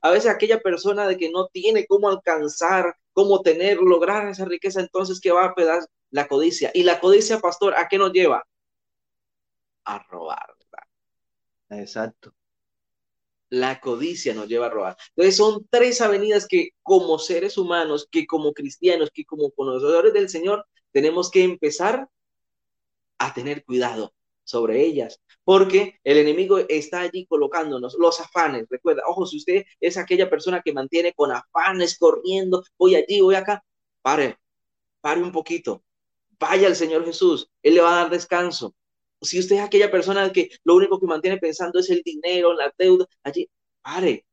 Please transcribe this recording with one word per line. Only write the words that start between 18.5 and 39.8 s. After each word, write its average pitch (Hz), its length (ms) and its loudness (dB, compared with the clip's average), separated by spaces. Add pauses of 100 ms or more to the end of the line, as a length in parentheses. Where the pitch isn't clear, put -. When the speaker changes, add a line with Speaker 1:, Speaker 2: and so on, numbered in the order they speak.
Speaker 1:
cristianos, 156 600 -2
que 156 120 -14
como 147 260 -6
conocedores 143 600 2
del 202 160 0
Señor, 190 360 -4 (260)
tenemos 160 400 0
que 185 120 4
empezar 185 640 -4 (1080)
a 127 160 -4
tener 143 320 -8
cuidado 120 480 -4 (300)
sobre 117 380 -2
ellas, 151 400 -4 (240)
porque 190 580 4
el 143 140 4
enemigo 175 400 2
está 156 440 -4
allí 180 240 -8
colocándonos 147 720 -4
los 170 220 2
afanes. 147 500 -4
Recuerda, 139 380 -2
ojo, 185 180 -4
si 156 120 -10
usted 185 260 -2 (160)
es 175 160 -2
aquella 185 340 0
persona 175 320 -4
que 151 120 -4
mantiene 165 400 -2
con 143 180 -2
afanes, 170 640 -4
corriendo, 180 640 0 (140)
voy 185 180 6
allí, 190 260 2
voy 190 140 6
acá, 190 280 -4 (380)
pare, 135 380 -2 (600)
pare 156 220 -2
un 180 100 -6
poquito, 160 520 -8 (560)
vaya 196 280 2
al 175 80 2
Señor 160 300 -2
Jesús, 165 440 0 (120)
Él 151 140 6
le 170 60 8
va 170 120 4
a 175 100 2
dar 165 60 -4
descanso. 175 640 -4 (460)
Si - 180 -4
usted 185 180 0
es 202 40 -2
aquella 202 300 2